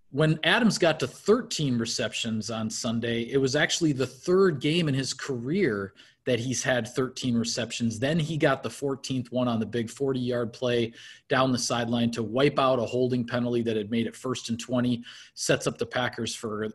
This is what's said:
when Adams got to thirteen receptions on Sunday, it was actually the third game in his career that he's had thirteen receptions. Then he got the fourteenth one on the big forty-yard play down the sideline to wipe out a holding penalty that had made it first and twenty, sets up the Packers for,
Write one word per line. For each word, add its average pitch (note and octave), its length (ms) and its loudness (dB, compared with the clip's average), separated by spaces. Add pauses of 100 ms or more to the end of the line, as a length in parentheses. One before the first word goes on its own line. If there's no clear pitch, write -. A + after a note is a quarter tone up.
(120)
when D#3 320 2
Adams G3+ 340 4
got D#3+ 220 4
to C3+ 80 -2
thirteen D#3 720 0
receptions A2 720 -4
on A2 180 -4
Sunday, A#2 520 -2
it A#2 160 0
was C3+ 180 2
actually D#3 380 2
the C3 120 0
third F3+ 560 2
game D#3 260 2
in C#3 60 2
his C3 220 -2
career B2 800 -2 (320)
that B2 140 2
he's A#2+ 240 -2
had B2 240 0
thirteen B2+ 480 -2
receptions. A2+ 640 -2
Then D3 200 0
he D#3+ 180 -2
got C#3+ 260 2
the A#2 60 -6
fourteenth C3+ 600 -4
one B2 160 0
on A#2 120 0
the A2 60 0
big A#2 240 -2
forty-yard B2 640 -2
play A#2+ 400 0 (360)
down C3 220 4
the B2 60 2
sideline A#2+ 540 0
to A#2 120 -2
wipe C3+ 360 2
out C3 200 4
a A2+ 40 0
holding B2 420 0
penalty A#2+ 360 0
that A2+ 160 0
had G#2 140 -4
made A#2 160 0
it - 80 -10
first - 340 -6
and A2+ 100 -4
twenty, B2 440 -2 (320)
sets - 320 0
up C3 100 -2
the A#2 80 -4
Packers A#2+ 500 -4
for, G#2+ 400 -6